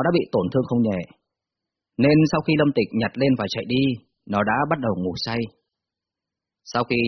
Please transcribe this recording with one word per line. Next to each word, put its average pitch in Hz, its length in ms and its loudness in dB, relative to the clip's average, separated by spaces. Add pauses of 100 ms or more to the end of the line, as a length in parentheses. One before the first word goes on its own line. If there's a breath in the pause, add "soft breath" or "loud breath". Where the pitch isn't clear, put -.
đã 165 100 2
bị 170 80 2 (100)
tổn 95 200 0
thương 127 160 0
không 120 140 0
nhẹ. 101 180 0 (960)
Nên 147 200 4 (160)
sau 160 80 0
khi 156 180 0
Lâm 147 160 4
Tịch 98 160 0 (100)
nhặt 107 140 -2
lên 135 240 2
và 104 100 -2
chạy 113 200 -6
đi, 127 140 0 (440)
nó 101 160 0
đã 107 140 0 (140)
bắt 165 160 0
đầu 107 120 0
ngủ 90 160 -4 (100)
say. 117 160 -4 (1200)
Sau 120 200 -4
khi 120 120 -4 (120)